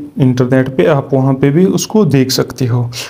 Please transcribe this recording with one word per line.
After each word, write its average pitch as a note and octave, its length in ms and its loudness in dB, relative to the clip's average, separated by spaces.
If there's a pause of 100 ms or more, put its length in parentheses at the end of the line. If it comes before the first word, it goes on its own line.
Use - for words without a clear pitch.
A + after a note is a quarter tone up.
(200)
इंटरनेट B2+ 500 2
पे, F3 180 0
आप C#3+ 260 0
वहाँ C3+ 220 2
पे C#3+ 160 0
भी F3+ 160 4
उसको G3+ 400 0
देख C3 240 2
सकते - 340 -4
हो। A#2+ 240 -2 (200)